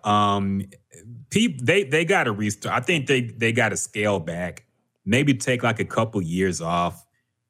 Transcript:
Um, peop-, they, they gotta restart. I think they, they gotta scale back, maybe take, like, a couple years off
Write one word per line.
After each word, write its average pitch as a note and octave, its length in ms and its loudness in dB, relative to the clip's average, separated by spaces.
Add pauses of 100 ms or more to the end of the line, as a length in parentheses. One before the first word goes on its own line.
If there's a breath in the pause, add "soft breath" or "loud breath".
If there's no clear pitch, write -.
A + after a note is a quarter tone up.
Um, G2+ 600 2 (680)
peop-, G3+ 320 0
they, E3+ 220 2
they D3+ 200 0
gotta E3 280 2
restart. G#2 440 -4
I B2 100 0
think D#3+ 220 0
they, C3 140 2
they A2+ 320 -2
gotta A2 240 2
scale G#2 420 -2
back, E2+ 460 -8 (400)
maybe C3+ 280 4
take, B2+ 300 0
like, A#2 160 0
a F#2+ 60 -2
couple A2+ 360 -2
years F2 400 0
off F2 440 -2 (440)